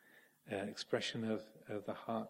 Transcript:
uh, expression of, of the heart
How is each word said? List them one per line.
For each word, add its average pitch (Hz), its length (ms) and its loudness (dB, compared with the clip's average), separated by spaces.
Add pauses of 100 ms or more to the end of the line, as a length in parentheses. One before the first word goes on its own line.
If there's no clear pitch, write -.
(520)
uh, 98 140 2
expression - 640 0
of, 110 120 4 (280)
of 104 160 -2
the 104 80 -2
heart 110 360 0